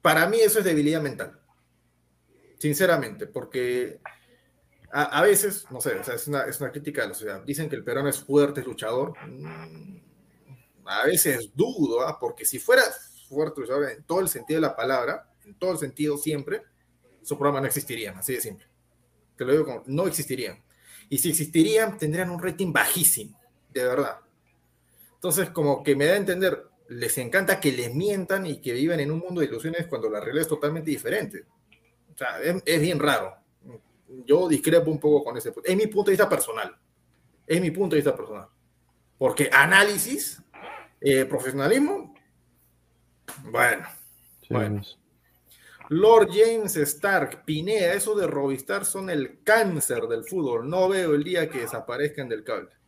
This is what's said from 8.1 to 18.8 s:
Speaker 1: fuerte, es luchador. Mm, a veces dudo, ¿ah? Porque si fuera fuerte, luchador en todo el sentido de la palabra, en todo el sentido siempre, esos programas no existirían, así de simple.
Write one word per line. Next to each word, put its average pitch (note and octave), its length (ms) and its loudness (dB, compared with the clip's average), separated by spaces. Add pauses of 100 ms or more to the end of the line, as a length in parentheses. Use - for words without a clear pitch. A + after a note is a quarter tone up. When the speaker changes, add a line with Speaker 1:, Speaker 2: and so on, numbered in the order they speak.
Speaker 1:
fuerte, C#3+ 420 2
es B2 60 -10
luchador. B2 460 -4 (140)
Mm, C#3 720 -18 (880)
a G2+ 200 -2
veces C#3 500 0
dudo, D3+ 460 0
¿ah? D3 180 -4
Porque - 260 -8
si B2 140 -4
fuera B3+ 240 6 (460)
fuerte, D3+ 320 -4
luchador C3+ 280 -2
en A#2+ 140 -12
todo E3+ 160 0
el F#3+ 80 0
sentido D3 320 -4
de D#3 80 2
la - 80 -2
palabra, B2 540 -2 (160)
en G#3 100 -20
todo F#3 160 -2
el E3+ 60 -4
sentido D3 400 -4
siempre, D3+ 460 -6 (580)
esos C#3+ 160 -6
programas C#3 240 2
no C3+ 60 -2
existirían, A2+ 500 -6
así F#2 160 -6
de A#2 80 -4
simple. G2+ 240 -12 (720)